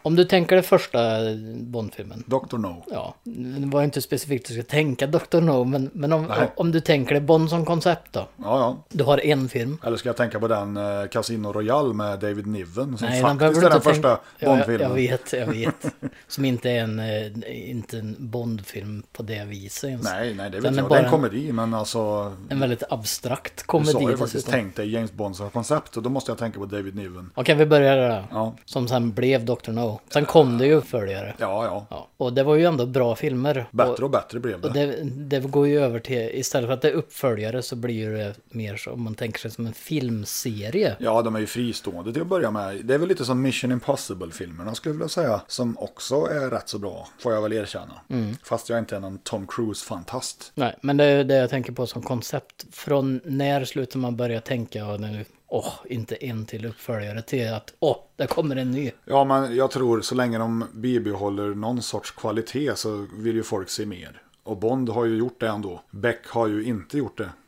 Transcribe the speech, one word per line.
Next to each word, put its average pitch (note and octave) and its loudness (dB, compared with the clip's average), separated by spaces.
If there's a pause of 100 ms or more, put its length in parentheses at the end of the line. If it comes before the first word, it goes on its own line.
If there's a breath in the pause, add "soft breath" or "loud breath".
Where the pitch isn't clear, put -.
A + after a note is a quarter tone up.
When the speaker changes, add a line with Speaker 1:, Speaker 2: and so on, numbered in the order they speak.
Speaker 1:
Om D#3 2
du F3+ 8
tänker F3+ 6
den F#3 8
första - 4 (600)
Bond-filmen. A2 -8
Speaker 2:
Doktor B2+ -2
No. F2+ -6
Speaker 1:
Ja, - -8
det C#3 -8
var C#3+ 4
inte C#3+ 0
specifikt C3+ -4
att - -14
du A#2+ -10
ska A#2 -6
tänka C#3+ 2
Doktor E3 4
No, C#3 4
men, C3+ 0
men D#3 0
om, D#3+ 2
Speaker 2:
Nej. A2+ 2
Speaker 1:
om E3+ 2
du D#3+ 2
tänker C#3+ 2
dig C#3+ 4
Bond D#3+ 6
som E3+ 2
koncept E3+ 0
då. G#2 -2
Speaker 2:
Ja, - -6 (320)
ja. B2 0
Speaker 1:
Du C#3+ 0
har C#3+ 6
en C3+ 4
film. C3 -2
Speaker 2:
Eller A#2 0
ska B2 -4
jag A2+ -2
tänka A2+ 0
på A2+ 0
den, G2+ 0
eh, G2+ -2
Casino G#2+ -2
Royale A#2 2
med G#2 -2
David G#2 -2
Niven, G#2+ -4
som A#2 -2
Speaker 1:
Nej, B2+ 2
den C3+ 4
Speaker 2:
faktiskt - -6
Speaker 1:
behöver D#3 6
Speaker 2:
är E3+ 6
Speaker 1:
du F3 8
Speaker 2:
den D#3 8
Speaker 1:
inte - 4
tänka. D3+ 8
Speaker 2:
första D3+ 4
Speaker 1:
Ja, A2 6 (220 loud breath)
jag, D3 2
Speaker 2:
Bond-filmen. A#2 4
Speaker 1:
jag B2+ 0
vet, B2+ 0
jag B2 -2
vet. A#2 -2 (200)
Speaker 2:
<laughs> - -10
Speaker 1:
Som C#3 -2
inte B2 0
är A#2 2
en, A2 -4
eh, A2 -6
inte A#2 -8
en G#2+ -8
Bond-film A2 -6 (100)
på A2+ -10
det G#2 -8
viset G2+ -10
ens. A#2+ -6
Speaker 2:
Nej, G#2+ -2
nej, G2 -6
det F#2 -8
vet A2+ -4
Speaker 1:
Den C3 2
är C#3 2
Speaker 2:
jag. C3 0
Speaker 1:
bara D3 8
Speaker 2:
Det - -
är - -
en B2+ 4
Speaker 1:
en B2 2
Speaker 2:
komedi, C#3 0
men A2+ 0
alltså G#2 -2 (160)
Speaker 1:
en C#3 -2
väldigt B2 0
abstrakt A#2+ -4
Speaker 2:
Du - -12
sa - -14
Speaker 1:
komedi D3+ 4 (140)
Speaker 2:
ju C3 2
faktiskt, A#2 -2
Speaker 1:
dessutom. - -4
Speaker 2:
"Tänk G#2+ 0
dig G#2+ -2
James A2+ -2
Bond F#2+ -6
som G2+ -8
koncept", C3+ -2
och A2+ -6
då B2 -2
måste C3 -2
jag G#2 -4
tänka A2 -6
på G2 -6
David G2 -6
Niven. F2+ -10
Speaker 1:
Okej, B2+ 4
vi D3+ 8
börjar C#3 8
där B2+ 4
då. G#2 0
Speaker 2:
Ja. A2 -2 (100)
Speaker 1:
Som B2 -2
sen A#2 2
blev B2 2
Doktor A#2 -4
No. A2+ -2 (100)
Sen D3 2
kom C3 8
det B2+ 4
ju D3 8
uppföljare. G2+ 0
Speaker 2:
Ja, A2 -2
ja. G#2 -4
Speaker 1:
Ja. - -14 (100)
Och B2 -2
det C3+ 4
var D3+ 6
ju E3 6
ändå C#3+ 4
bra B2 2
filmer. C3+ 0
Speaker 2:
Bättre A#2+ 4
Speaker 1:
Och G#2+ -2
Speaker 2:
och C3+ 0
bättre A#2+ -2
blev G#2+ -4
det. - -4
Speaker 1:
och B2 -2
det, C#3+ 2 (180)
det C#3 -4
går C#3 2
ju D3 4
över A#2 2
till, A#2 -4
istället C3 -2
för C3 0
att B2+ -2
det D3+ 4
är C3 2
uppföljare A#2+ -2
så B2+ -8
blir A2+ -4
det G#2+ -4 (140)
mer G#2+ -8
så, - -10
om B2 -8
man A2 -6
tänker A2+ -8
sig A2+ -8
som A#2 -8
en A2+ -8
filmserie. A#2 -2
Speaker 2:
Ja, A2+ 4
de A2+ 0
är G#2+ 0
ju G#2+ 0
fristående G#2+ -6
till D3+ -2
att F3 -4
börja E3 2
med. G2+ -4
Det B2 2
är C#3+ 4
väl E3+ 0
lite D#3+ 0
som B2+ 0
Mission B2+ 0
Impossible-filmerna, F2+ -6
skulle - -6
jag D3+ -6
vilja D#3+ -4
säga, A#2+ 0
som A#2+ -2
också - -6 (100)
är D3 -2
rätt A#2 -4
så - -6
bra, G2 -8 (120)
får A#2+ 0
jag G#2+ 2
väl G#2+ -2
erkänna. G2 -6
Speaker 1:
Mm. A#2 -2
Speaker 2:
Fast - -4
jag A#2 0
inte A2 -6
är G2 -6
någon F#2+ -10
Tom G2 -8
Cruise-fantast. - -8
Speaker 1:
Nej, C#3 -2
men C#3+ 2
det D3 8
är C#3+ 6
det C3+ 4
jag B2+ 4
tänker B2+ -2
på A#2+ -4
som B2 -8
koncept. - -6
Från C3+ 0
när C#3 0
slutar C3 -6
man B2 -2
börja A#2 -2
tänka, A2 -6
"Åh, G#2 -6
nu, G#2+ -8 (220)
åh, - -4 (200)
inte A2+ -6 (100)
en A2+ -6
till A2 -10
uppföljare", G#2+ -6
till A2+ -2
att, - -10
"Åh, F#3 2 (180)
det C3+ -2
kommer D3+ 0
en B2+ -2
ny"? C3 -2 (140)
Speaker 2:
Ja, C#3 4
men C3+ 2
jag C3 4
tror A#2+ 2
så B2 -4
länge B2 2
de A2+ 0
bibehåller G#2 0
någon A2+ -2
sorts - -6
kvalitet A2+ -2
så G#2 -4 (120)
vill A2 -2
ju A2 0
folk F#2+ -4
se G#2 -6
mer. F2+ -12 (220)
Och G#2+ -6
Bond A#2+ 0
har A#2 2
ju A2+ 2
gjort B2 -2
det A2 0
ändå. G2+ -6 (100)
Beck A2+ -4
har A#2 0
ju G#2+ 0
inte A#2 -4
gjort A#2 -4
det. G2+ -6 (180)